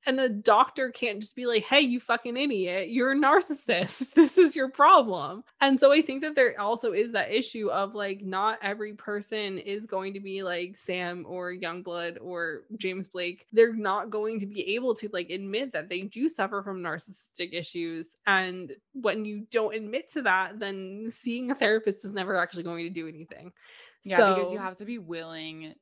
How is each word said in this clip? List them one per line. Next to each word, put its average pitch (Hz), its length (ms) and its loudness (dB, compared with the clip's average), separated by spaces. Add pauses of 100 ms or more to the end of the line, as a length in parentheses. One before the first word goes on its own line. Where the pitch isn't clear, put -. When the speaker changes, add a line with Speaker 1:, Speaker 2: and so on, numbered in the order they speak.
Speaker 1:
And 262 160 2
a 254 100 2
doctor 233 600 4
can't 226 300 -4
just 214 160 -12
be 247 100 -6
like, 226 180 2
"Hey, 277 180 4
you 247 180 2
fucking 233 380 -2
idiot, 190 520 -2
you're 247 220 2
a 269 40 2
narcissist. 277 960 2
<laughs> - 20 4
This 320 220 8
is 349 180 8
your 269 140 0
problem." 226 720 6 (160)
And 277 200 6
so 277 120 10
I 302 100 8
think 277 220 -2
that 311 100 -4
there 254 260 4
also 220 320 -2
is 214 200 0
that 208 200 -2
issue 220 380 -2
of, 196 240 -2
like, 202 300 -6
not 196 400 -2
every 208 320 -6
person 208 640 -6
is 208 260 -8
going 190 300 -6
to 196 40 -10
be 196 220 -8
like 180 340 -6
Sam 180 520 -6
or 180 260 -8
Yungblud 175 680 -8
or 170 440 -8 (140)
James 190 300 -6
Blake. 180 460 -6
They're 226 220 6
not 208 340 -2
going 214 300 -4
to 196 80 -6
be 202 260 -4
able 240 220 0
to, 214 180 -10
like, 180 160 -4
admit 196 440 -6
that 156 140 -6
they 185 140 -6
do 220 280 -4
suffer 196 340 -4
from 190 180 -8
narcissistic 170 720 -8
issues. 165 640 -8 (100)
And 185 480 0 (200)
when 220 300 -2
you 208 280 -8
don't 214 240 0
admit 220 380 -8
to 294 100 -6
that, 190 340 0
then 196 540 -8
seeing 240 400 -6
a 269 40 0
therapist 220 500 0
is 196 60 -10
never 196 260 -2
actually 175 260 -2
going 170 220 -8
to 175 40 -8
do 165 180 -10
anything. 160 460 -18 (500)
Speaker 2:
Yeah, 196 300 6
because 180 180 0
you 208 60 -8
Speaker 1:
So 196 60 -8
Speaker 2:
have 185 140 -8
to 208 80 -14
be 240 120 -8
willing 160 840 -10